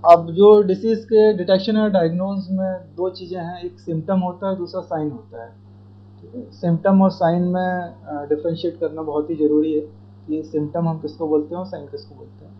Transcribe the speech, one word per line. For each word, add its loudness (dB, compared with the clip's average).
अब 8
जो 8
disease 0
के 4
detection 0
और 2
diagnose 0
में -2
दो -2
चीज़ें -12
हैं, -10
एक -12
symptom -2
होता -4
है, -2
दूसरा -8
sign -6
होता -16
है। -18
ठीक -20
है, -14
symptom 2
और 6
साइन 0
में, -4
अ, -10
differentiate -4
करना -6
बहुत -4
ही -4
ज़रूरी 2
है -6
कि -6
सिम्टम -4
हम -6
किसको -8
बोलते 0
हैं -8
और -10
sign -12
किसको -16
बोलते -20
हैं। -20